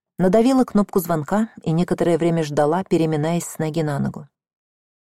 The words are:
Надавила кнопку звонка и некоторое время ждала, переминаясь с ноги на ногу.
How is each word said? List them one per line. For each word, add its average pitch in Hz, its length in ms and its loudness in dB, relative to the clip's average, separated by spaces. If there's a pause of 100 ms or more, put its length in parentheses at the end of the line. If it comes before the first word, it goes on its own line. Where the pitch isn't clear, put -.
(200)
Надавила 226 440 4
кнопку 202 360 0
звонка 175 500 -2 (140)
и 165 80 -2
некоторое 170 480 0
время 165 240 0
ждала, 147 400 0
переминаясь 160 640 0
с - 120 -14
ноги 156 240 -4
на 147 160 -2
ногу. 139 320 -6 (760)